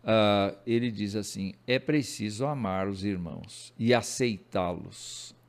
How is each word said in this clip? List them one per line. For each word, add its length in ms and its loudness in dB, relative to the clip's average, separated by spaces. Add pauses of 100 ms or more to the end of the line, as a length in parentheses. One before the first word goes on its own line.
ah, 520 4 (120)
ele 240 2
diz 240 -4
assim: 400 -4 (120)
"É 120 2
preciso 680 -2
amar 420 0
os 160 -4
irmãos 760 -6
e 140 4
aceitá-los." 1400 -2 (140)